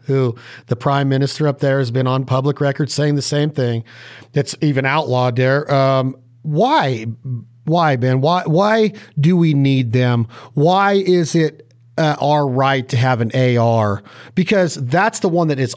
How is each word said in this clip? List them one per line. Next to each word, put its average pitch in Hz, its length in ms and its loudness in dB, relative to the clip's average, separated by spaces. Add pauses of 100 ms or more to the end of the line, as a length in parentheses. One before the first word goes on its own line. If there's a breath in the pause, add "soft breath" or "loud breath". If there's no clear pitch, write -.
who 131 340 -2 (300 loud breath)
the 127 80 -4
prime 139 340 0
minister 139 380 -2
up 135 120 -2
there 139 200 0
has 123 120 -2
been 131 160 0
on 131 160 -2
public 131 380 -2
record 139 280 -2
saying 147 260 -2
the 139 60 -2
same 147 280 -2
thing, 120 340 -4 (480 loud breath)
that's - 300 -4
even 135 240 0
outlawed 127 500 0
there. 131 380 0
Um, 135 420 2 (280)
why? 151 640 0 (580)
Why, 156 320 2
Ben? 131 240 0
Why, 175 240 0
why 208 480 2 (260 loud breath)
do 165 160 4
we 165 180 4
need 135 380 2
them? 120 360 0 (260 loud breath)
Why 190 400 2
is 180 420 2
it, 156 300 0 (320)
uh, 156 240 2
our 147 260 2
right 131 400 0
to - 80 -2
have 127 240 2
an 113 140 -2
A 127 240 2
R? 113 440 2 (320 loud breath)
Because 185 420 0
that's 160 440 -2
the 202 80 0
one 170 220 0
that 135 100 -2
is 127 180 -2